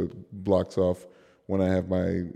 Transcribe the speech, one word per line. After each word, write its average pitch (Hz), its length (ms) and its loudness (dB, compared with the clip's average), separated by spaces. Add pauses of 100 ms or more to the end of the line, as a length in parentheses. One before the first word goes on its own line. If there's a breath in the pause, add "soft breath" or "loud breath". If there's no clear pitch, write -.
it 95 420 -8
blocks 92 320 2
off 90 300 0 (400 soft breath)
when 95 140 0
I 92 80 4
have 92 200 2
my 90 360 0 (120)